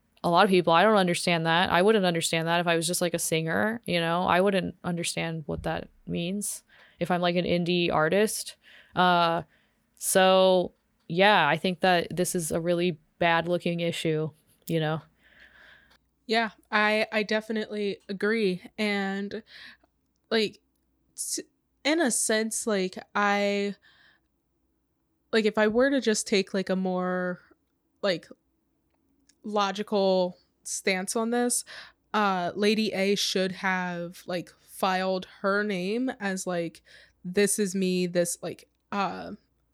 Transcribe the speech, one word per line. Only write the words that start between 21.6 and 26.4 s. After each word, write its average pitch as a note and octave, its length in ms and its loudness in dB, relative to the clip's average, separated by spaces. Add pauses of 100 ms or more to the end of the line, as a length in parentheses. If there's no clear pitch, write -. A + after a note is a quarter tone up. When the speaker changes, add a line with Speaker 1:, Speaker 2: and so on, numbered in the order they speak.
Speaker 2:
in D#4+ 160 2
a B3 100 2
sense, A3 560 -2
like, F#3+ 300 -2 (180)
I, G3+ 600 0 (1600)
like, A3 140 2
if G#3 120 -2
I G#3+ 120 4
were B3 200 2
to C4+ 120 0
just G#3+ 260 0
take, G3 260 0